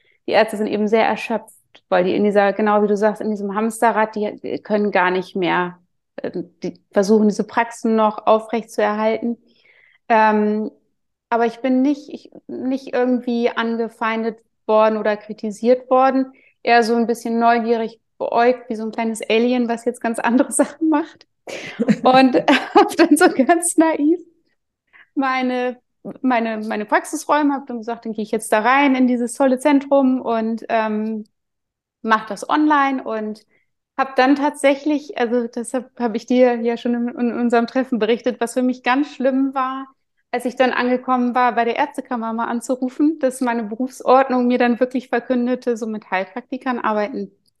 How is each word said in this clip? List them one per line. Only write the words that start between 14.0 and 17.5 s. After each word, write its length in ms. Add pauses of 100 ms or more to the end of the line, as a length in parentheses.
worden 320
oder 180
kritisiert 760
worden, 420 (300)
eher 220
so 100
ein 120
bisschen 320
neugierig 640 (180)